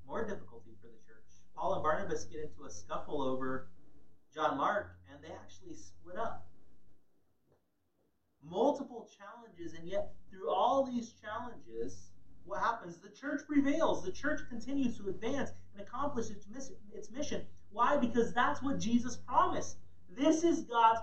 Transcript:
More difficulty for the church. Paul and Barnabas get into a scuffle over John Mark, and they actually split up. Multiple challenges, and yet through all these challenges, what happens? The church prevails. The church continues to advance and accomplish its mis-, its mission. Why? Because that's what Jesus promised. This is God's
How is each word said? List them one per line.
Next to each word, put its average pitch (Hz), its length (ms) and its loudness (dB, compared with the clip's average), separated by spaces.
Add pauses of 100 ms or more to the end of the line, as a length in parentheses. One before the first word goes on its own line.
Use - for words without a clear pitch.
More 175 160 -2
difficulty 170 560 -8
for - 80 -16
the - 180 -16
church. - 380 -14 (100)
Paul - 220 2
and 143 80 0
Barnabas 165 400 2
get - 160 -6
into 147 240 -6
a 135 80 -10
scuffle 156 500 -2
over 131 480 0 (640)
John 151 240 2
Mark, 202 400 0 (140)
and - 100 -18
they - 120 -12
actually - 420 -10
split - 420 -10
up. - 300 -2 (1900)
Multiple 220 720 -2
challenges, 196 680 -12
and 170 100 -8
yet 196 280 -2 (140)
through 190 200 -6
all 185 360 4
these 240 280 -4
challenges, - 1000 -6 (340)
what 185 160 -4
happens? 175 360 0
The 196 120 -18
church - 380 -4
prevails. 294 560 4
The 359 80 0
church 302 380 2
continues 247 480 0
to 202 100 -6
advance 220 440 0 (220)
and 202 80 -12
accomplish 247 480 -2
its 202 180 -8
mis-, 240 260 -8 (200)
its - 160 -10
mission. 233 380 -2 (240)
Why? 240 260 6
Because 226 360 4
that's 277 280 4
what 262 160 2
Jesus 240 380 4
promised. 330 640 4 (320)
This 285 340 6
is 339 200 6
God's 226 400 6